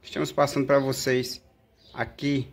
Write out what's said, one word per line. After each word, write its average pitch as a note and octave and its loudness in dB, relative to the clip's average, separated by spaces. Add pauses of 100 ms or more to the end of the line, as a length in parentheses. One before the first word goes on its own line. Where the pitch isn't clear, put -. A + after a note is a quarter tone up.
estamos - -4
passando C#3 2
pra C#3 6
vocês C3 -2 (500)
aqui C3+ -4